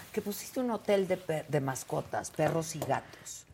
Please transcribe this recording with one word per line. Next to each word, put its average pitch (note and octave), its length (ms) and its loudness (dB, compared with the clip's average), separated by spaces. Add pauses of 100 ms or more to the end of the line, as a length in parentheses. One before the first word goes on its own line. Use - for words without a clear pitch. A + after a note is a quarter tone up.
(120)
que G#3+ 100 -2
pusiste - 380 -6
un B3 120 0
hotel G3+ 360 4
de F3+ 100 4
per-, D#3 280 -2
de C#3+ 140 4
mascotas, C3+ 720 -2
perros D#3+ 460 2
y D3 40 -4
gatos. - 720 -2